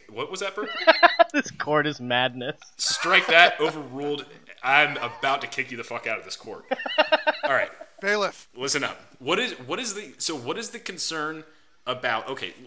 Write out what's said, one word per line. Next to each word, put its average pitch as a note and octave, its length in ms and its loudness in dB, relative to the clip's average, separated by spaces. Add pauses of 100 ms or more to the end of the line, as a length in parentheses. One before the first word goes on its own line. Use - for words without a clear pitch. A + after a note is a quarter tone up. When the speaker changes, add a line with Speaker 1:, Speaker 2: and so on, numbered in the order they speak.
Speaker 1:
what A#2+ 240 -8
was F#3 80 -8
that, G3 160 -6
Bert? - 140 -6 (320)
Speaker 2:
<laughs> - 320 6
This D4 180 0
court D3 340 0
is D3+ 140 -4
madness. B2 560 -2 (220)
Speaker 1:
Strike - 500 2
that. E3+ 320 8
Overruled. D3 680 -4 (380)
I'm C#3 340 4
about C3+ 440 -2
to B2 60 -6
kick - 240 -8
you A#2+ 60 -10
the A2+ 60 -8
fuck A#2 240 -8
out A2 120 -4
of F#2 40 -14
this - 140 -12
court. - 280 -14 (420)
Speaker 2:
<laughs> - 360 0
Speaker 1:
All D4 80 0
right. A#2 200 2 (300)
Speaker 3:
Bailiff. G3+ 540 -2
Speaker 1:
Listen C3+ 300 -2
up. - 120 -6 (220)
What D#3 200 0
is, A#3 200 -2
what C3 200 -8
is A#3 140 -6
the, F#3+ 260 -12
so E3 180 -4
what C3+ 200 -6
is A3+ 120 -8
the A#3 100 -12
concern D#3+ 640 -8 (420)
about, A#2 440 -4
okay, A2 240 -8 (120)